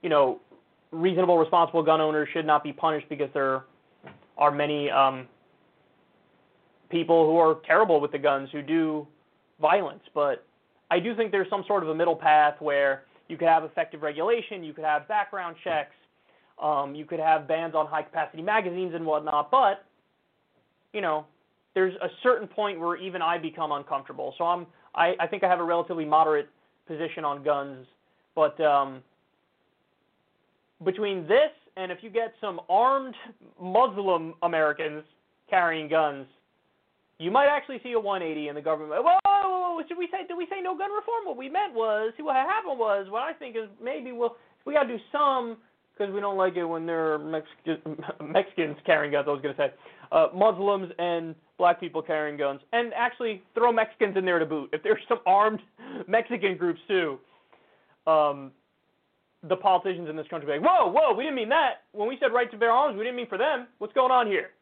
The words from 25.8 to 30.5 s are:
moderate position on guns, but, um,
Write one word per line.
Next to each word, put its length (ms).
moderate 460
position 380
on 180
guns, 440
but, 260
um, 420